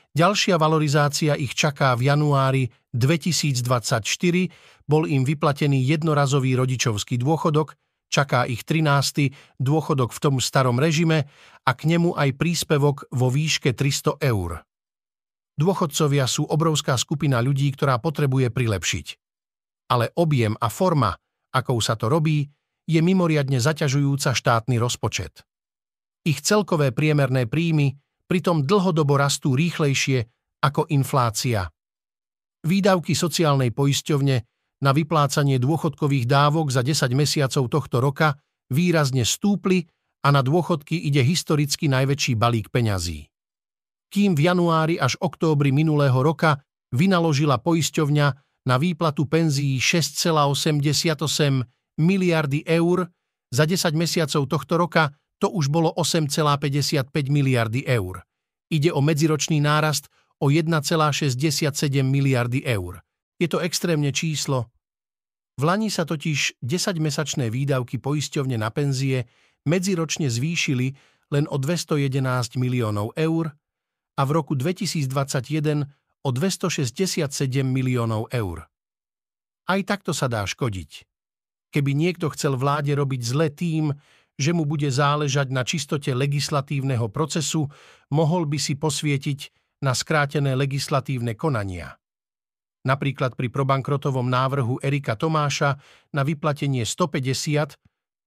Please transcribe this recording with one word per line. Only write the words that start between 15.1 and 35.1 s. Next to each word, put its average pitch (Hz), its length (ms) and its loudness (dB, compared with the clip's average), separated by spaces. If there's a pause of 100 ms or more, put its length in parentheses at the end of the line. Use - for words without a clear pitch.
Dôchodcovia 147 720 0
sú - 240 -2
obrovská 151 480 0
skupina 139 400 0
ľudí, 139 320 0
ktorá 135 320 0
potrebuje 135 480 0
prilepšiť. 98 540 -2 (840)
Ale 120 320 0
objem 135 320 2
a 113 160 -2
forma, 143 480 0 (400)
akou 127 240 0
sa 117 160 -2
to 113 160 -2
robí, 156 320 2 (400)
je 160 160 0
mimoriadne 156 640 2
zaťažujúca 139 720 0
štátny 120 400 0
rozpočet. 110 720 -4 (800)
Ich 143 160 0
celkové 165 480 2
priemerné 139 560 2
príjmy 151 480 0 (320)
pritom 165 400 0
dlhodobo 165 480 2
rastú 139 400 0
rýchlejšie 139 720 0 (320)
ako 151 320 -2
inflácia. 120 800 0 (960)
Výdavky 190 480 2
sociálnej 143 560 2
poisťovne 139 640 0 (480)
na 139 80 4
vyplácanie 143 640 2